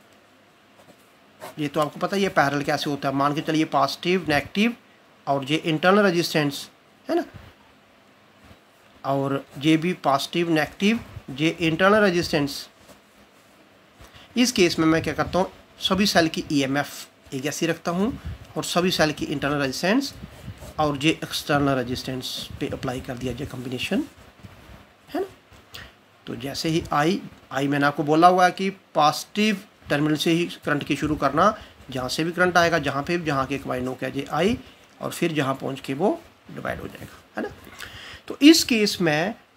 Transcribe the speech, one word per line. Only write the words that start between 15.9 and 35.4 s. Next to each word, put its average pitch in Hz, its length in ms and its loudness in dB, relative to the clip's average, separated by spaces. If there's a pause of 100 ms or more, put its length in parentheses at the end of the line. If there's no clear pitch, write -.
सेल 170 220 4
की 160 240 -6
ईएमएफ़ 139 840 -4
एक 127 60 -6
जैसी 147 240 -4
रखता 160 260 -2
हूँ 196 200 0 (460)
और 147 60 -2
सभी 175 280 0
सेल 156 200 4
की 147 140 -6
इंटरनल 143 360 -2
रेजिस्टेंस 185 520 0 (640)
और 147 240 0
ये 160 100 4
एक्सटर्नल 143 600 0
रेजिस्टेंस 127 720 -6 (120)
पे 147 100 -4
अप्लाई 131 320 -6
कर 127 160 -10
दिया 123 160 -6
जाए 123 140 -8
कॉम्बिनेशन, 127 560 -4 (1120)
है 330 80 -4
ना। 392 60 -6 (1000)
तो 120 100 -10
जैसे 135 320 -6
ही 160 140 0 (100)
आई, 156 280 2 (300)
आई 139 160 0
मैंने 143 180 2
आपको 143 180 0
बोला 156 240 6
हुआ 180 180 6
है 175 60 4
कि 190 180 -4 (260)
पॉजिटिव 185 680 0 (260)
टर्मिनल 151 280 2
से 170 140 0
ही 170 140 2 (200)
करंट 143 180 -2
की 147 120 -2
शुरू 151 200 -2
करना, 147 400 2 (340)
जहाँ 127 200 -6
से 156 140 -2
भी 170 80 -2
करंट 175 260 2
आएगा, 170 220 4
जहाँ 139 240 -2
पे, 175 160 -2
जहाँ 147 260 -2
के 135 120 -4
कंबाइन 127 300 -6
होकर 131 220 -6
जे 135 220 -6
आई 185 260 2 (440)
और 139 100 -6
फिर 170 220 -2
जहाँ 135 220 0